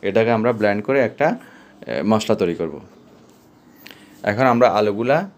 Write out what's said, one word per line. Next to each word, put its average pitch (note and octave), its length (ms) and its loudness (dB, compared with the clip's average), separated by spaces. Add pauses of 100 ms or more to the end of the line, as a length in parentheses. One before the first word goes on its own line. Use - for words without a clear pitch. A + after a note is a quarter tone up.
এটাকে A2 300 0
আমরা A#2 220 0
ব্লেন্ড G#2 300 0
করে C3+ 160 0
একটা, C#3+ 380 0 (500)
এ, B1 160 -6
মশলা G#2+ 320 0
তৈরি E2+ 200 -2
করব। D#2+ 240 -8 (1400)
এখন G#2 180 -2
আমরা B2 280 4
আলুগুলা A2 680 0